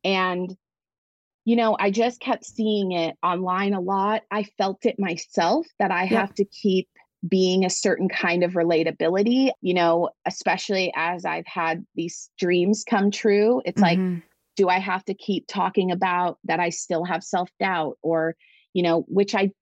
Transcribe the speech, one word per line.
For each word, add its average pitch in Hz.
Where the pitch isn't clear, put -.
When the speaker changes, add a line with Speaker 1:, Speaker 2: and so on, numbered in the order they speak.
Speaker 1:
And, 185
you 233
know, 220
I 202
just 233
kept 254
seeing 208
it 165
online 185
a 190
lot. 196
I 208
felt 196
it 226
myself 185
that 196
I 180
Speaker 2:
Yep. 190
Speaker 1:
have 208
to 202
keep 190
being 185
a 185
certain 185
kind 175
of 175
relatability, 175
you 180
know, 170
especially 185
as 170
I've 165
had 165
these -
dreams 180
come 202
true. 214
It's 180
like, 175
Speaker 2:
Mm-hmm. 185
Speaker 1:
do 190
I 180
have 190
to 190
keep -
talking 185
about 180
that 165
I 175
still 165
have 175
self-doubt 180
or, 165
you 180
know, 165
which 202
I 196